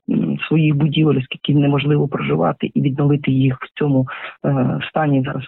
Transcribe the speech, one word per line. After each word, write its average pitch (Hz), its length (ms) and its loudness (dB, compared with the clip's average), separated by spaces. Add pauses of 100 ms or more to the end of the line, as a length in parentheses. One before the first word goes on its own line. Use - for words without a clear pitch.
м, 147 280 0 (100)
своїх 156 280 2
будівель, 147 420 2
оскільки - 420 -4
неможливо 143 480 2
проживати 143 680 -2
і 147 80 0
відновити 143 500 0
їх 131 300 2
в - 180 -16
цьому, 131 280 2 (380)
е, 135 340 0 (100)
стані 143 360 0
зараз 143 220 -8